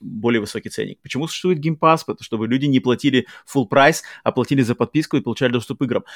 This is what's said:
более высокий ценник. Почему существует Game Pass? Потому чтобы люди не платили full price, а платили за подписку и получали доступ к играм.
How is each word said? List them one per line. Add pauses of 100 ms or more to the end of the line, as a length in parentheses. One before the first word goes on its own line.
более
высокий
ценник.
Почему
существует
Game
Pass?
Потому
чтобы
люди
не
платили (260)
full
price, (220)
а
платили
за
подписку
и
получали
доступ
к
играм. (120)